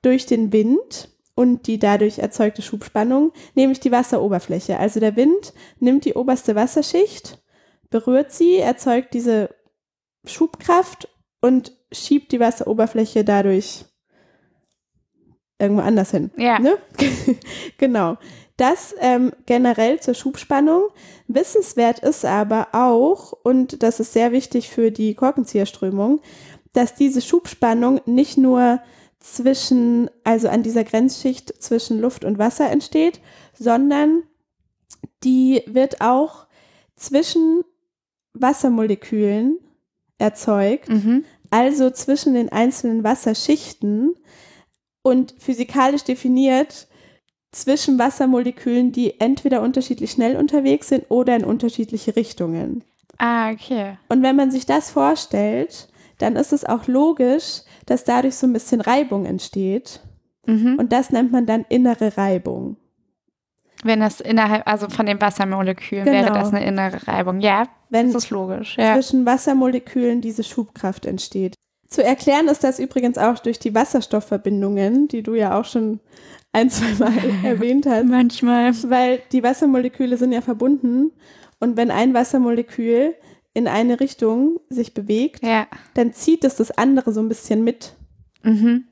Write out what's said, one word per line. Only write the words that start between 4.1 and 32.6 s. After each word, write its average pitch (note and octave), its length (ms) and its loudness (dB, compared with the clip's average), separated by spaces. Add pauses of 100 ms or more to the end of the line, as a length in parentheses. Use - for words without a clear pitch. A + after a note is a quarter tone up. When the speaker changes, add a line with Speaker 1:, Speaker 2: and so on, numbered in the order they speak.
Speaker 1:
Also G#3+ 220 -2
der G#3+ 160 0
Wind D#4 380 2 (260)
nimmt B3+ 260 2
die C#4 80 -2
oberste B3+ 420 -2
Wasserschicht, D4+ 840 -2 (480)
berührt B3+ 420 0
sie, F4 260 2
erzeugt B3 580 -2
diese A3+ 340 0 (760)
Schubkraft - 840 -2 (340)
und B3 340 0 (160)
schiebt - 400 -2
die B3 80 -2
Wasseroberfläche A3+ 840 0
dadurch G3+ 600 0 (1700)
irgendwo G3+ 240 0
anders G3+ 300 0
hin. F3 260 -2
Speaker 2:
Ja. A#3 220 2
Speaker 1:
Ne? D#4 180 2 (200)
<laughs> C4 400 0 (400)
Genau. G#3+ 400 0 (400)
Das, C#4 420 0
ähm, B3 320 2 (160)
generell A#3+ 540 2
zur B3 120 -2
Schubspannung. D4 680 0 (440)
Wissenswert A#3+ 720 0
ist - 260 -2
aber G#3+ 480 0
auch, B3 600 2 (100)
und B3+ 380 0
das A#3 180 0
ist A#3 140 -4
sehr A#3 180 2
wichtig B3 380 -2
für A3+ 220 0
die G#3+ 240 -2
Korkenzieherströmung, A3 1040 -2 (520)
dass A#3+ 200 0
diese C4+ 280 0
Schubspannung B3 840 0
nicht B3+ 320 0
nur B3+ 420 4 (400)
zwischen, A#3+ 920 0 (120)
also A3+ 260 0
an A#3 120 0
dieser A3+ 220 -2
Grenzschicht B3+ 800 -2
zwischen A#3 360 -2
Luft B3 240 -4
und G#3 140 -2
Wasser A#3+ 320 0